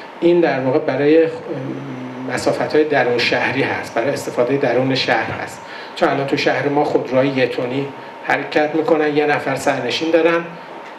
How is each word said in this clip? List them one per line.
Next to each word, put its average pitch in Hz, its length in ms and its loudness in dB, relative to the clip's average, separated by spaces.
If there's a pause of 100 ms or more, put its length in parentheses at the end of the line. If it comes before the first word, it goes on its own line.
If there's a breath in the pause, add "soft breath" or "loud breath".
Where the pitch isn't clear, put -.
(200 loud breath)
این 175 200 4
در 143 200 2
واقع 131 200 0
برای، 147 440 4
ام، 160 60 2 (1040)
مسافت‌های 135 500 2
درون 123 340 2
شهری 127 460 0
هست، 107 320 -4
برای 117 140 0
استفادهٔ 135 480 0
درون 131 380 2
شهر 120 360 0 (120)
هست، - 180 -12 (340 loud breath)
چون 165 140 2
الان 139 180 0
تو 147 100 0
شهر 135 320 0
ما 143 140 2
خودروهای 131 440 2
یه 131 200 2
تنی 131 400 -4 (360 loud breath)
حرکت 151 520 0
می‌کنن، 151 420 2
یه 151 80 2
نفر 139 300 0
سرنشین 135 560 -2
دارن 170 320 4 (560)